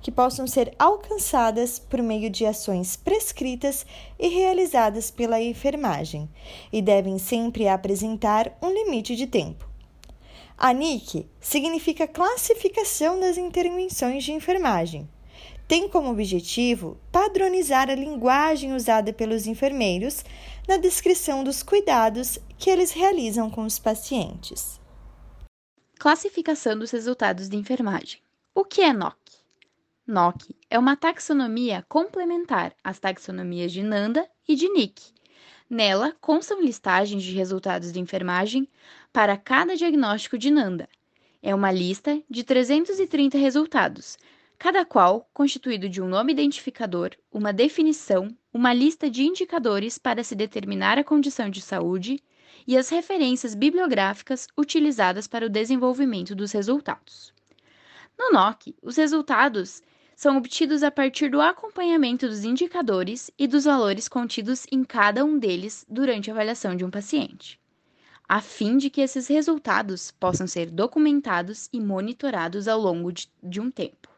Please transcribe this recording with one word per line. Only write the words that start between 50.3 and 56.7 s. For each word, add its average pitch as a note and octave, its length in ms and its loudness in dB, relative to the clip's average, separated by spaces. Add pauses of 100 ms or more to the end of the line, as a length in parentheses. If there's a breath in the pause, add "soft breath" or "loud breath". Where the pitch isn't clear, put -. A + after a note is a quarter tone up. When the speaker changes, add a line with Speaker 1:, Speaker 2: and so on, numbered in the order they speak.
Speaker 2:
determinar G3+ 640 0
a C#4+ 60 2
condição C#4+ 460 0
de G3 120 -10
saúde F#3 600 -4 (440 soft breath)
e B3+ 120 2
as C4 120 2
referências C#4 640 -2
bibliográficas B3+ 920 0 (100)
utilizadas A#3+ 680 0
para A3+ 180 -4
o A3+ 40 -2
desenvolvimento A#3 840 0
dos G3+ 160 -6
resultados. - 840 -4 (840 soft breath)